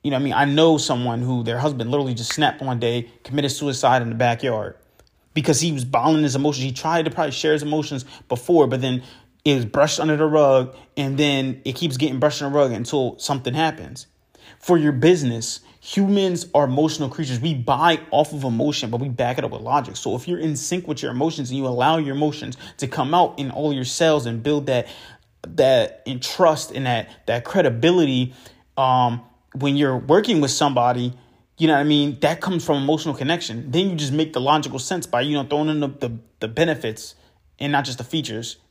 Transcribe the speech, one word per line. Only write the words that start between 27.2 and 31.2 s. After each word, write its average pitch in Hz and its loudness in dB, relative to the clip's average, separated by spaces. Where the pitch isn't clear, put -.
that 117 0
credibility, 135 2
um, 127 2
when 139 0
you're 135 2
working 165 4
with 139 2
somebody, 123 0